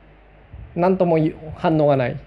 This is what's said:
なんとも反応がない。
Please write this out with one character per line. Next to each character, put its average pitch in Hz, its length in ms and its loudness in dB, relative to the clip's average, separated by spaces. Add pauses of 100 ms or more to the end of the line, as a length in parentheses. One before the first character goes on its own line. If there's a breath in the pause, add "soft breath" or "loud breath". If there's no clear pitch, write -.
(760)
な 175 140 2
ん 190 80 2
と 190 80 2
も 165 120 2 (380)
反 165 220 0
応 151 100 4
が 143 100 4
な 127 100 0
い。 135 200 -8